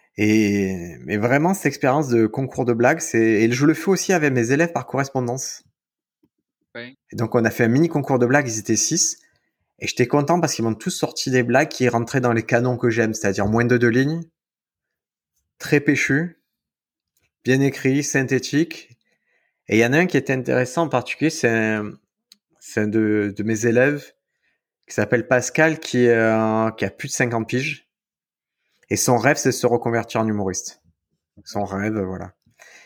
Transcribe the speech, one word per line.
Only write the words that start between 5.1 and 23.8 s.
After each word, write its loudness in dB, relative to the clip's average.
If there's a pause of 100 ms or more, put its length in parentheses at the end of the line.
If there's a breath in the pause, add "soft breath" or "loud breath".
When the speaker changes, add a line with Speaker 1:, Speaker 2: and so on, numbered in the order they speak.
Speaker 2:
Ouais. -16 (160)
Speaker 1:
Et -16
donc, -2
on 4
a 4
fait 0
un 4
mini 4
concours 0
de 4
blagues, 2
ils -6
étaient 0
six. -2 (640)
Et -8
j'étais 0
content 2
parce -2
qu'ils -4
m'ont 0
tous -8
sorti -4
des 4
blagues 2
qui -2
rentraient 0
dans 2
les 0
canons 0
que 0
j'aime, 0
c'est-à-dire -2
moins 2
de 4
deux 4
lignes, 0 (1400)
très 0
péchu, -2 (1000)
bien 4
écrit, 0
synthétique. -2 (720)
Et 4
il 6
y 6
en 0
a 4
un 4
qui 0
était 0
intéressant -2
en -2
particulier, -2
c'est -2
un, 0 (640)
c'est -4
un 0
de, 0
de -6
mes -4
élèves 2 (720)